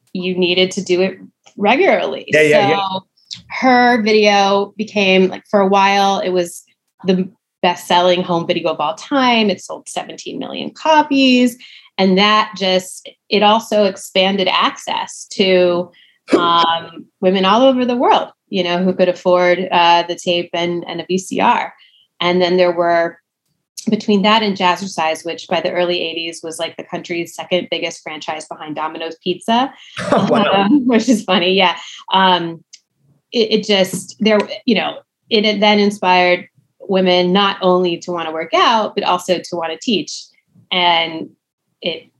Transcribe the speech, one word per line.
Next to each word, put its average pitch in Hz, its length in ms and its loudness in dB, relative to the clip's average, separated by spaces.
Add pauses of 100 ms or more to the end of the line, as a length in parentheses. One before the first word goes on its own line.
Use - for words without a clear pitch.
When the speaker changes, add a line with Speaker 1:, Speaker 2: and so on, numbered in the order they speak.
(140)
Speaker 1:
you 180 220 -4
needed 180 360 0
to 190 120 -6
do 180 180 0
it - 180 -4 (360)
regularly. 208 760 0
Speaker 2:
Yeah, 151 120 4
yeah, 151 280 4
yeah. 196 200 -2
Speaker 1:
So 185 160 -8 (440)
her 247 520 2
video 202 760 2
became, 190 500 2
like, 185 240 -10
for 202 80 2
a 190 80 2
while, 196 520 2
it 185 100 -4
was 175 340 -4 (420)
the 185 240 0 (320)
best-selling 180 640 2
home 170 240 -2
video 165 240 -2
of 151 80 -6
all 156 160 -4
time. 240 540 0
It - 120 -4
sold - 280 -16
seventeen - 500 -12
million - 320 -10
copies. 269 840 2 (400)
And 190 200 4
that 214 400 2
just, 185 520 -4 (200)
it 202 140 2
also 208 420 2
expanded 190 600 -2
access - 880 -4
to, 180 580 2 (460)
um, 170 680 0 (160)
women 190 240 2
all 214 160 4
over 254 240 4
the 240 100 0
world, 330 360 0 (180)
you 190 140 -2
know, 175 200 -2
who 185 100 2
could 185 160 2
afford, 180 600 2
uh, 170 360 4
the 175 80 -6
tape 175 380 -4
and, 175 340 -4
and 170 140 -8
a 160 40 -12
V 185 120 -2
C - 220 -6
R. 208 340 0 (460)
And 180 220 0
then 180 160 2
there 180 140 4
were, 170 480 0 (680)
between 208 340 0
that 214 200 2
and 202 140 -2
Jazzercise, 175 680 -2
which 165 220 -10
by 170 140 -2
the - 100 -4
early 175 300 -2
eighties 165 400 -8
was, 160 160 -12
like, 165 200 -8
the 160 60 -12
country's 170 520 -8
second 170 340 -4
biggest 165 320 -8
franchise 156 460 -12
behind 156 280 -12
Domino's 160 480 -8
Pizza, 226 500 -2 (120)
Speaker 2:
<laughs> - 140 -16 (120)
Oh, 233 180 2
wow. 208 240 2
Speaker 1:
um, 220 340 2
which 226 220 2
is 214 140 2
funny. 185 300 0
Yeah. 180 240 2 (340)
Um, 175 520 2 (680)
it, 233 280 0
it 208 40 -4
just, - 560 -2
there, 208 200 2 (260)
you 233 100 2
know, 156 240 -4 (300)
it 214 160 2
had 208 160 0
then 208 180 4
inspired 185 680 2 (320)
women 180 540 2
not 196 280 2
only 180 380 2
to 180 120 -10
wanna 165 200 -6
work 165 220 -8
out, 254 420 2
but 202 80 -2
also 180 360 0
to 175 160 -10
wanna 165 260 -6
teach. - 420 -4 (480)
And 170 580 0 (520)
it, 165 280 -10 (100)